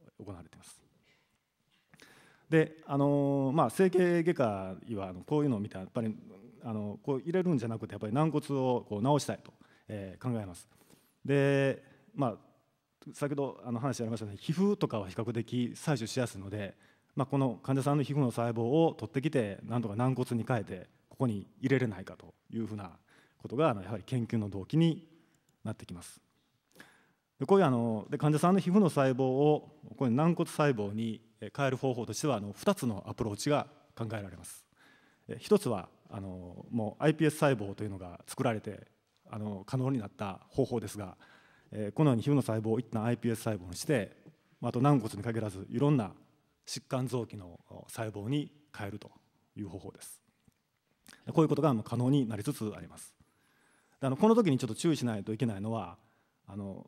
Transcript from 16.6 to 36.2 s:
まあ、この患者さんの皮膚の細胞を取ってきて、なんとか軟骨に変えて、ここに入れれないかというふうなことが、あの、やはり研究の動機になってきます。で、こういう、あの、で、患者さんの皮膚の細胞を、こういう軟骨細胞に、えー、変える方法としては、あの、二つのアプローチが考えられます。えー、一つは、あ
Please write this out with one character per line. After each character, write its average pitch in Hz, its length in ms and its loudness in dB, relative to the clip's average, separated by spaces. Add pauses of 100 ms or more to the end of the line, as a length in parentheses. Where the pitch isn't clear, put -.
ま 147 80 0
あ、 - 20 2
こ 143 120 0
の 127 260 0
患 135 140 0
者 131 60 0
さ 143 100 4
ん 151 40 4
の 143 60 2
皮 139 100 -4
膚 147 60 2
の 123 120 4
細 117 200 0
胞 117 120 -2
を 151 340 4
取 107 120 -8
っ - 20 -18
て 135 100 -2
き 151 100 0
て、 104 320 0
な 110 160 -4
ん - 20 0
と 110 60 -4
か 101 80 -6
軟 127 180 2
骨 123 220 -2
に 110 100 0
変 127 120 0
え 98 60 -4
て、 92 260 -10 (200)
こ - 100 -20
こ 135 80 2
に 104 200 -4 (140)
入 131 80 0
れ 131 100 4
れ 123 80 2
な 95 140 -8
い - 20 -14
か 90 140 -14
と 85 160 -20 (200)
い 113 40 -6
う 113 100 -2
ふ 104 60 -10
う - 20 -6
な 98 160 -10 (500)
こ - 60 -12
と 110 80 -6
が、 151 140 4
あ 120 40 2
の、 98 80 -4
や 92 100 -10
は 110 60 -4
り 92 60 -10
研 123 220 -2
究 117 120 -2
の 104 120 -2
動 98 160 -8
機 - 100 -4
に 165 320 4 (560)
な 107 80 -4
っ 104 40 -8
て - 100 -16
き - 80 -14
ま 87 80 -12
す。 - 180 -20 (1200)
で、 139 60 -6
こ 196 100 6
う 196 40 8
い 190 40 8
う、 - 20 6
あ 135 60 6
の、 117 380 0
で、 143 80 -2
患 151 140 4
者 151 80 4
さ 175 120 6
ん - 20 6
の 196 60 6
皮 180 100 0
膚 196 100 6
の 180 100 6
細 135 240 4
胞 131 100 2
を、 143 560 2 (180)
こ 139 80 2
う 120 40 4
い - 20 4
う - 20 4
軟 165 220 4
骨 170 120 0
細 147 240 4
胞 104 220 -2
に、 110 280 -4 (200)
え 107 60 -8
ー、 - 80 -12
変 139 120 2
え 127 40 2
る 127 60 0
方 131 160 0
法 113 120 -4
と 107 80 -6
し - 80 -6
て 156 60 0
は、 123 100 2
あ - 20 -4
の、 101 160 -6
二 196 200 2
つ - 100 -4
の 104 220 -2
ア 107 80 -8
プ 123 80 -4
ロ 107 80 -2
ー 101 40 -4
チ - 140 -2
が 143 180 2 (280)
考 117 160 -6
え 110 100 -6
ら 95 80 -12
れ 87 80 -16
ま 85 60 -18
す。 - 200 -18 (640)
え 110 60 -10
ー、 - 60 -8
一 - 180 4
つ 165 100 -4
は、 104 220 -4 (200)
あ 104 120 -10